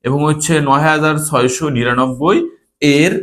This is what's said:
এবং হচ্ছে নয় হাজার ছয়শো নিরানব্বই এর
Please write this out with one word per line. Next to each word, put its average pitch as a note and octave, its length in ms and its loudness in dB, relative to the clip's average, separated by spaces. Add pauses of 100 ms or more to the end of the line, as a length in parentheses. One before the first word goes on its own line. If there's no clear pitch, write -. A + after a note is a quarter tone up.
এবং C3+ 180 -2
হচ্ছে D3+ 380 0
নয় C#3+ 260 2
হাজার D#3 280 0 (100)
ছয়শো B2+ 440 -2
নিরানব্বই B2+ 680 0 (580)
এর D#3+ 160 2 (100)